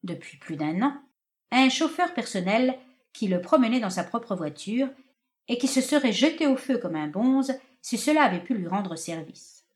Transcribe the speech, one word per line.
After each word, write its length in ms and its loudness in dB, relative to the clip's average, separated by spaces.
depuis 340 -10
plus 180 -10
d'un 260 -2
an, 200 -2
un 180 6
chauffeur 440 0
personnel 680 0
qui 160 -4
le 140 2
promenait 380 4
dans 100 -2
sa 140 -4
propre 320 -6
voiture 540 -4
et 100 -2
qui 100 0
se 140 2
serait 320 2
jeté 340 2
au 80 4
feu 220 -2
comme 180 -4
un 120 -4
bonze 460 2
si 160 -4
cela 260 4
avait 200 2
pu 100 -4
lui 140 -4
rendre 280 -4
service. 720 -12